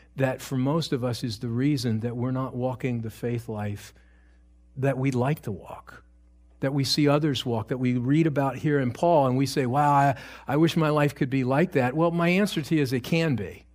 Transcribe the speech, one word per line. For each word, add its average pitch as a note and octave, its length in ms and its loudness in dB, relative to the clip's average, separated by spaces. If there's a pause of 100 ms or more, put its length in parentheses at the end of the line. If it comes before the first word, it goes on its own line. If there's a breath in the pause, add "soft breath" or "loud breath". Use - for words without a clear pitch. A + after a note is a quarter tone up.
(180 loud breath)
that C3 240 -2
for - 160 -6
most D3+ 340 0
of C3 100 -2
us B2 220 -4
is A2+ 160 -6
the B2 80 -8
reason A#2+ 540 0
that A#2+ 160 -6
we're B2 140 -2
not C3 220 -4
walking B2 500 -4
the A2 60 -8
faith A#2+ 380 -6
life G#2+ 460 -8 (840 soft breath)
that C3+ 200 0
we'd C3 160 0
like B2+ 280 0
to A#2 100 -10
walk, - 500 -16 (600)
that C3+ 120 -2
we C#3 120 0
see D3 200 2
others D3 400 2
walk, A#2 220 -2
that C3 100 -4
we B2+ 200 0
read C#3 280 2
about C#3 300 0
here D3 240 0
in B2 100 0
Paul, D3+ 380 4
and B2+ 80 2
we C3+ 100 2
say, C3+ 200 0
"Wow, C#3+ 260 2
I, C#3 240 4 (320 loud breath)
I B2 80 -2
wish D#3+ 220 2
my D#3+ 100 2
life D3 260 2
could C3+ 160 -2
be C3+ 140 0
like C#3 300 2
that." B2+ 200 2
Well, E3 160 2
my E3+ 200 2
answer F#3 320 2
to D#3 140 -2
you D3+ 60 4
is B2+ 120 0
it B2+ 80 0
can E3 340 0
be. F#2 400 -8